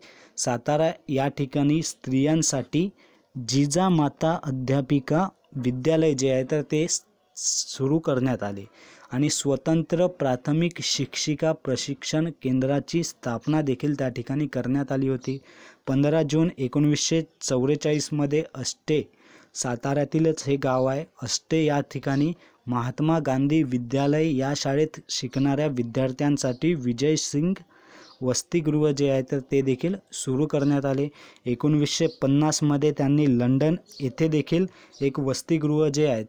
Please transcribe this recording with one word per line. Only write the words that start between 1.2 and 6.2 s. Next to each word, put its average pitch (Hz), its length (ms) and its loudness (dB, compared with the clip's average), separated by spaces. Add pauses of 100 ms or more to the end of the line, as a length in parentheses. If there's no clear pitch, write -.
ठिकाणी 147 540 0
स्त्रियांसाठी 147 1080 0 (580)
जिजामाता 156 920 2
अध्यापिका 139 840 0 (280)
विद्यालय 135 580 2
जे 131 160 0